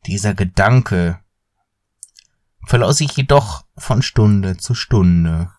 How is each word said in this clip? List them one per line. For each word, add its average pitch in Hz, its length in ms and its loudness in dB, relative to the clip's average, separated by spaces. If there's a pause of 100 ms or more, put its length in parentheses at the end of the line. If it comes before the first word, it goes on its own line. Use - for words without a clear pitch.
Dieser 101 280 -4
Gedanke 95 840 0 (1500)
verlor 120 300 0
sich 147 220 -4
jedoch 139 480 0 (120)
von 123 260 -2
Stunde 101 540 0
zu 120 200 -6
Stunde. 87 840 0